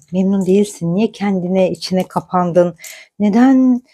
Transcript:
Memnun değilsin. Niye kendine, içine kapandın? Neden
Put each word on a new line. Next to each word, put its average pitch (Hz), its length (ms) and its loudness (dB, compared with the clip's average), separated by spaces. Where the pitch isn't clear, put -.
Memnun 190 320 0
değilsin. 185 500 0
Niye 220 160 0
kendine, 185 600 -2
içine 185 320 -4
kapandın? 175 720 -2
Neden 247 640 2